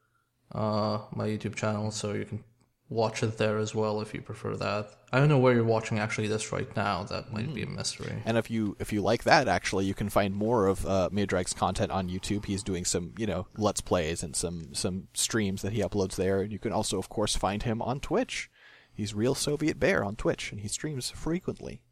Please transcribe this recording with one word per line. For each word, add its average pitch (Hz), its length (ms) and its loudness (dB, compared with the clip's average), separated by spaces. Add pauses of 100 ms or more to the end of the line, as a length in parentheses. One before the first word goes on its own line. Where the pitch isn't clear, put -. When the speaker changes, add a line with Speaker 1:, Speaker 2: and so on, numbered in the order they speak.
(540)
Speaker 1:
uh, 107 460 0 (140)
my 107 140 -2
YouTube 107 280 -4
channel, 107 360 0
so 104 220 -4
you 104 120 -4
can 101 180 -8 (480)
watch 113 300 0
it 110 160 0
there 107 220 2
as 107 160 -2
well 107 260 2
if - 140 -8
you - 80 -6
prefer 107 320 -6
that. 104 340 -2 (240)
I 127 60 6
don't 147 100 8
know 147 80 8
where 127 160 8
you're 117 100 6
watching 110 360 2
actually 107 280 0
this 107 240 -2
right 95 240 -4
now. 101 280 0
That - 280 -6
might 147 220 -4
be 110 80 -6
a - 60 -4
Speaker 2:
Mm. 92 80 -8
Speaker 1:
mystery. - 500 -6
Speaker 2:
And 113 100 0
if 113 140 2
you, 110 300 0
if - 120 -4
you 104 120 2
like 110 220 2
that, 135 220 6
actually, 95 380 2
you 95 80 0
can 104 160 -2
find 101 240 2
more 107 320 4
of, 95 220 2
uh, 95 240 2
Miodrag's 95 420 0
content 92 380 0
on 92 180 -2
YouTube. 98 360 -4
He's 101 180 -2
doing 92 220 -4
some, 87 300 -2
you 104 120 -2
know, 92 180 -2 (100)
Let's 101 260 2
Plays 90 420 0
and 82 120 -8
some, 85 380 -6
some 95 400 -4
streams 98 480 0
that 101 120 -2
he 104 80 0
uploads 95 340 0
there. 98 260 2
And 107 100 -4
you 101 60 -8
can 110 140 -4
also, 104 260 -2
of 92 120 -6
course, - 260 0
find 101 260 0
him 117 220 -2
on 143 160 -2
Twitch. - 500 -2 (420)
He's 107 220 -6
Real 117 220 2
Soviet 147 440 0
Bear 139 240 4
on 101 120 -2
Twitch, - 360 -2
and 101 100 -10
he 104 60 -8
streams 147 440 -6
frequently. - 800 -6